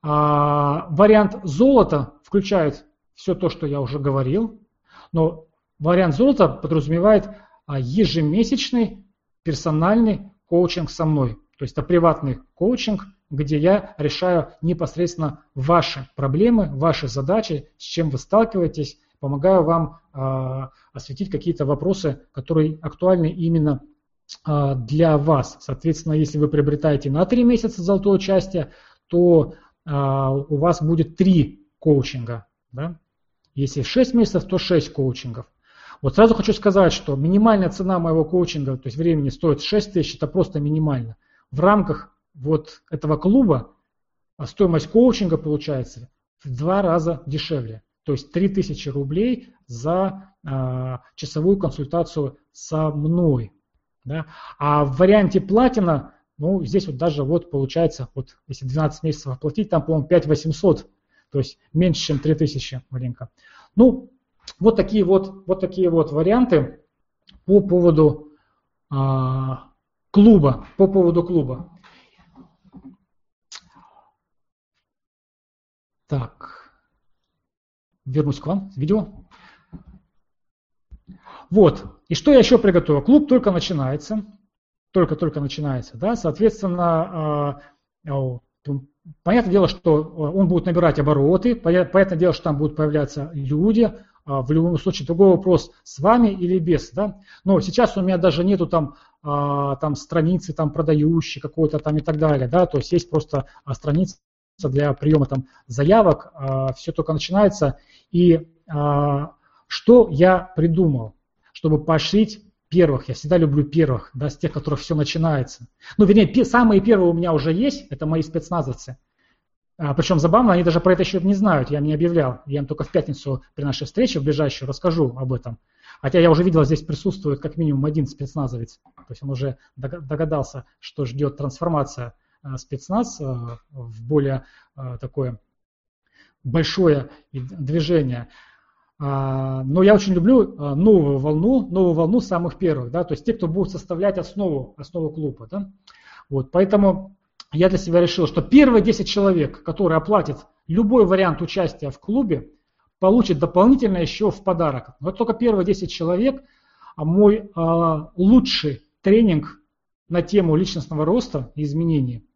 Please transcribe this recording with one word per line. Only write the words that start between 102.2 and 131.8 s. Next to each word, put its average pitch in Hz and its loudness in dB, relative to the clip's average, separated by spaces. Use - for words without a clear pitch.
да, 175 2
то 151 -2
есть - -4
есть - -2
просто, 143 -4
а, 139 -8
страница 175 -4
для 143 0
приема 147 2
там 131 -6
заявок, 160 2
а, 135 -4
все - -12
только 156 -4
начинается, 185 0
и, 170 4
а, 147 -2
что 226 6
я 180 4
придумал, 156 0
чтобы 156 0
поощрить 196 0
первых, 156 2
я 127 -6
всегда 151 -2
люблю 147 2
первых, 147 -2
да, 135 -6
с - -16
тех, 160 -4
которых 143 -6
все - -6
начинается. 147 -2
Ну, 214 8
вернее, 196 6
пе-, 233 2
самые 226 4
первые 190 4
у 170 0
меня 170 0
уже 151 0
есть, 240 -2
это 147 -8
мои 160 0
спецназовцы. 151 -8
А, 143 -4
причем 165 0
забавно, 190 4
они 175 4
даже 170 2
про 185 4
это 175 2
еще 180 -2
не 196 0
знают, 180 0
я 147 -2
им 143 -2
не 151 -2
объявлял. 151 0
Я 143 -6
им 143 -8
только 147 -8
в - -18
пятницу 135 -4
при 143 -10
нашей 139 -6
встрече, 202 -2
в 135 -6
ближайшую, 139 -2
расскажу 143 -2
об 131 -6
этом. 120 -10
Хотя 156 2
я 165 6
уже 160 4
видел, 160 4
здесь 147 -2
присутствует 147 -6
как 151 -10
минимум 147 -2
один 151 -2
спецназовец. 131 -10
То - -20
есть - -18
он 135 -10
уже 131 -6
дога-, 135 -12
догадался, 147 -6
что - -10
ждет 135 -6
трансформация, 143 -6